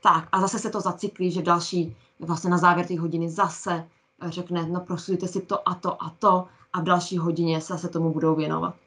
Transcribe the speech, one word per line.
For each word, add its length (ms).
Tak 300
a 80
zase 180
se 120
to 100
zacyklí, 500
že 120
další, 540
vlastně 300
na 80
závěr 280
té 140
hodiny 300
zase, 580
eh, 80
řekne, 360
no, 140
prostudujte 480
si 120
to 280
a 60
to 280
a 160
to 280
a 80
v 40
další 340
hodině 420
se 120
zase 160
tomu 240
budou 220
věnovat. 400